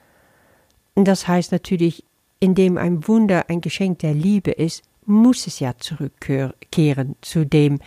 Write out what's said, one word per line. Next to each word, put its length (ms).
Und 120
das 220
heißt 240
natürlich, 520
indem 380
ein 300
Wunder 400
ein 120
Geschenk 380
der 160
Liebe 380
ist, 300
muss 420
es 140
ja 160
zurückkehren 1400
zu 240
dem, 420